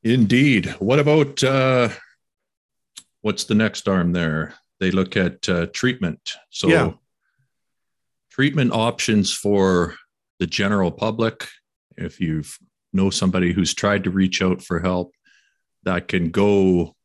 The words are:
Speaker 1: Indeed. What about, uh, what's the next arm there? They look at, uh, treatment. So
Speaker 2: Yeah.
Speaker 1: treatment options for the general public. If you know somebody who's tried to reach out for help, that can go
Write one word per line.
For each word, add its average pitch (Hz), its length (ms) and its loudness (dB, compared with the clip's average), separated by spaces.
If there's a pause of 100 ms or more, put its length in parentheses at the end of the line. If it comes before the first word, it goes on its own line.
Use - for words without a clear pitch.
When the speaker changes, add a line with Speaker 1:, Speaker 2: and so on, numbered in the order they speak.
Speaker 1:
Indeed. 120 640 2 (120)
What 120 200 2
about, 147 440 2
uh, 131 460 2 (1300)
what's 107 220 -4
the 117 100 -2
next 107 340 0
arm 87 240 2
there? 80 420 -4 (240)
They 92 120 0
look 92 260 0
at, 90 320 -2
uh, 85 180 0
treatment. - 680 -4 (160)
So - 180 -2
Speaker 2:
Yeah. 156 240 2 (1400)
Speaker 1:
treatment 139 420 0
options 110 600 0
for 95 640 2 (420)
the 92 80 -2
general 98 460 -2
public. 113 560 -4 (480)
If 90 240 -12
you 80 240 -2 (480)
know 95 180 2
somebody 90 420 0
who's 92 220 -2
tried 101 300 -2
to 92 60 -2
reach 95 320 0
out 92 200 0
for 85 180 -6
help, 90 340 -4 (680)
that 87 240 -4
can 85 220 -2
go 95 640 2 (100)